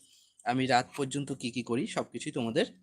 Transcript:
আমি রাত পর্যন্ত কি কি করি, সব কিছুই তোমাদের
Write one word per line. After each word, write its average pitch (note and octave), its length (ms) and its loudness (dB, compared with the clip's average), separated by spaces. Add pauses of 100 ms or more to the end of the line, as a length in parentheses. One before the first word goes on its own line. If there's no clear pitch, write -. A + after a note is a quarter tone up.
(440)
আমি B2+ 240 2
রাত B2 200 6 (100)
পর্যন্ত C3+ 340 -2
কি B2+ 200 -4
কি A#2 120 -2
করি, B2 240 0
সব - 240 -2
কিছুই D3 200 -8
তোমাদের C3 340 2 (180)